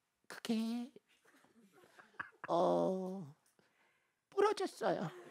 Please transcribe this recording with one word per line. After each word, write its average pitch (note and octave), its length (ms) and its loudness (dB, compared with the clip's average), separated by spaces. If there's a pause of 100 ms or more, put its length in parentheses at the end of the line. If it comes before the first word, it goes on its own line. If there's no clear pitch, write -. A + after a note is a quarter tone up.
(280)
그게, A#3 600 -4 (1600)
어, F3+ 760 2 (1040)
부러졌어요. F#4+ 800 2 (200)